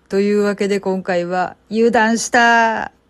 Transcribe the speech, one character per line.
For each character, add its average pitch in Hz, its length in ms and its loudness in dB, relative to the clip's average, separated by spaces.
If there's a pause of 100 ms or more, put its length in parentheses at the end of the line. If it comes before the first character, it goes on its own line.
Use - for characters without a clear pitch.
と 196 100 -2
い 202 140 2
う 208 80 2
わ 202 140 -2
け 202 120 -4
で 202 120 -2
今 190 240 -4
回 175 220 -2
は 180 300 -4 (140)
油 226 220 2
断 226 260 2
し - 120 -8
た 233 640 2 (160)